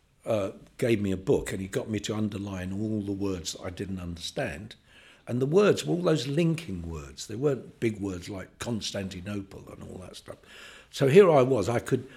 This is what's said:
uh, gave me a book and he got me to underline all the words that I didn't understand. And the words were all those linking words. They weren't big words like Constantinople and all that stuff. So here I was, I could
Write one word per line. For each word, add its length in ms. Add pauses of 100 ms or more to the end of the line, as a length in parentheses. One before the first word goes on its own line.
(260)
uh, 260 (260)
gave 240
me 100
a 60
book 340
and 80
he 80
got 220
me 100
to 160
underline 560
all 300
the 100
words 420
that 120
I 40
didn't 300
understand. 760 (500)
And 160
the 40
words 400
were 100
all 60
those 260
linking 640
words. 380
They 80
weren't 440
big 220
words 260
like 320
Constantinople 1120
and 120
all 160
that 180
stuff. 180 (560)
So 160
here 240
I 100
was, 280
I 100
could 380